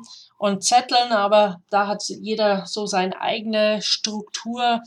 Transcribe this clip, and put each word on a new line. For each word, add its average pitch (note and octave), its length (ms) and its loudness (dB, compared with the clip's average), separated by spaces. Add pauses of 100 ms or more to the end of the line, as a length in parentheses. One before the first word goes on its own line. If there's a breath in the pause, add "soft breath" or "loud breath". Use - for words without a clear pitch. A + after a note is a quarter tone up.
(360 loud breath)
und G3 280 -2
Zetteln, B3 480 2
aber G3+ 580 4
da G3+ 160 2
hat G3+ 220 -4
jeder G3+ 580 0
so G#3 200 -6
seine F#3 340 -2
eigene G#3+ 600 0
Struktur. A#3 1040 -4